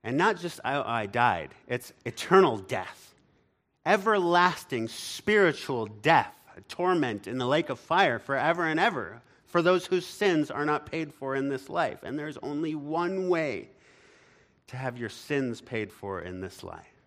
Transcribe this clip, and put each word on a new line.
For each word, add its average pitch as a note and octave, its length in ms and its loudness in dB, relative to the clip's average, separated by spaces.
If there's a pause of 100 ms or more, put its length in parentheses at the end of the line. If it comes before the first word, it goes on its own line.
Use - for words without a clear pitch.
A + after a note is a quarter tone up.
And A#2+ 140 -4
not F#3 220 2
just, E3 260 -8
"I, A#2 380 -2
I G#2 40 -4
died." G2+ 480 2 (140)
It's - 240 -6 (120)
eternal D3+ 540 4
death, - 560 -10 (720)
everlasting F3 1000 2
spiritual D3+ 1000 0
death, G#2+ 500 2 (200)
a - 60 -18
torment D3 680 0
in B2 100 -6
the B2 80 -2
lake D3+ 240 2
of A#2+ 80 -6
fire D#3+ 400 2
forever D3+ 460 0
and D#3+ 160 0
ever A#2 420 -2 (220)
for F3 180 0
those F3+ 240 4
whose F3+ 200 -2
sins F3 440 0
are C#3+ 140 -4
not D3+ 260 -2
paid D#3 240 -8
for C3+ 220 -6
in C#3 120 -2
this C#3 200 -6
life. E3+ 340 -4
And B2+ 160 -8
there's D3+ 200 -8
only D#3 360 -4
one F3 540 -4
way D#3 420 -2 (960)
to - 100 -14
have B2+ 220 -6
your A#2 100 -6
sins C3 520 -4
paid G#2+ 320 -6
for G2 280 -8
in F#2 200 -10
this F#2 240 -12
life F2 240 -16 (180)